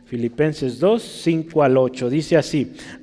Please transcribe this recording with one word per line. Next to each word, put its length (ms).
Filipenses 720
dos, 260
cinco 600
al 140
ocho, 320
dice 260
así: 380